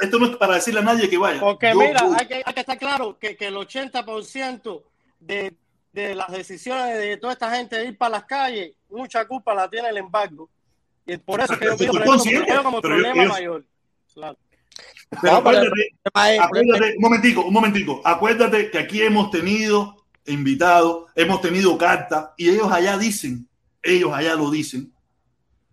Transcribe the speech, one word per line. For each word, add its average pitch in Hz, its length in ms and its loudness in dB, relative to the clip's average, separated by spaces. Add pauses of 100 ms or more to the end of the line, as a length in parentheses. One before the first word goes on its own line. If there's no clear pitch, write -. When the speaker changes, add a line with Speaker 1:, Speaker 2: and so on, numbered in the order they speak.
Speaker 1:
esto 196 160 0
no 240 80 4
es 240 120 -4
para 190 180 2
decirle 214 240 -2
a 208 40 0
nadie 226 240 2
que 175 120 0
vaya. 175 200 0
Speaker 2:
Porque 202 340 0
Speaker 1:
Yo 196 60 4
Speaker 2:
mira, 269 240 4
Speaker 1:
voy. - 160 2
Speaker 2:
hay 247 80 -4
que, 254 160 -8
hay 247 120 -8
que 262 40 -4
estar 254 200 -8
claro 262 400 -4
que, 208 180 -10
que 208 100 -8
el 196 100 -8
ochenta 262 460 -8
por 220 200 -12
ciento 240 600 -12 (360)
de, 196 340 -8 (380)
de 202 240 -8
las 185 160 -10
decisiones 226 680 -8
de 208 200 -6
toda 240 160 -8
esta 240 220 -6
gente 240 200 -8
de 226 140 -6
ir 214 100 -16
para 233 140 -2
las 208 120 -8
calles, 247 460 -6 (180)
mucha 226 380 -6
culpa 240 260 -6
la 185 160 -2
tiene 226 200 -6
el 214 80 -6
embargo. 185 520 -6 (560)
Y 175 120 -8
por 190 220 -6
eso - 140 0
es 226 60 -4
que 226 60 -4
yo 214 80 2
Speaker 1:
Estoy - 140 0
Speaker 2:
pido 220 160 0
Speaker 1:
consciente, 247 360 4 (120)
Speaker 2:
el 269 60 2
embargo 277 60 2
como 240 180 -2
Speaker 1:
pero 156 140 0
ellos, 190 100 4
Speaker 2:
problema 254 180 2
Speaker 1:
ellos 202 120 2
Speaker 2:
mayor. 170 300 -8 (500)
Claro. 151 220 -16 (840)
Speaker 1:
Pero 185 120 4
Speaker 3:
No, 240 100 6
pero 240 160 6
el 208 80 4
Speaker 1:
acuérdate, 208 360 -4
Speaker 3:
problema 208 300 2
es 214 80 2
Speaker 1:
acuérdate, 214 560 4
un 190 40 -2
momentico, 233 440 4
un 185 80 0
momentico. 202 500 0
Acuérdate 214 680 2
que 170 80 -2
aquí 190 240 -4
hemos 208 260 2
tenido 208 760 -2 (200)
invitados, 165 800 2 (100)
hemos 170 260 0
tenido 180 360 2
cartas, 165 600 0
y 170 120 2
ellos 208 220 2
allá 190 260 2
dicen, 156 500 -6 (360)
ellos 175 280 2
allá 151 240 -2
lo 151 140 -2
dicen, 143 420 -6 (800)